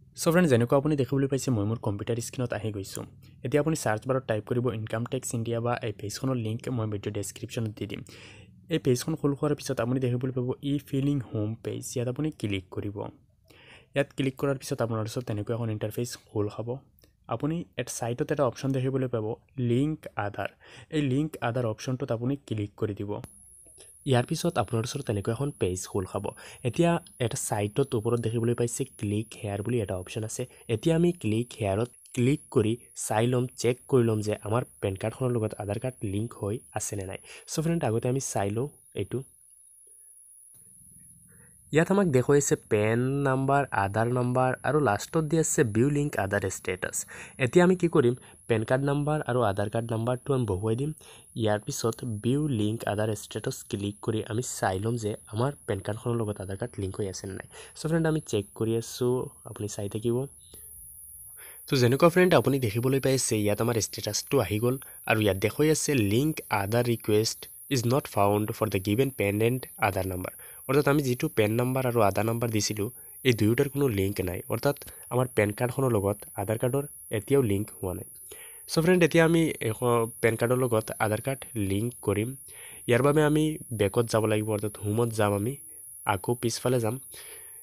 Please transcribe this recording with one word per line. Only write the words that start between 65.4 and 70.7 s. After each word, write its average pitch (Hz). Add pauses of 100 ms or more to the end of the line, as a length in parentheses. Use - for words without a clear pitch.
আছে 151
লিংক 123 (140)
আধাৰ 107
ৰিকুৱেষ্ট 110 (300)
ইজ 131
নট 120
ফাউণ্ড 104
ফৰ 110
দ্য 98
গিভেন 107
পেন 101
এণ্ড 123 (160)
আধাৰ 98
নাম্বাৰ। 92 (340)
অৰ্থাৎ 139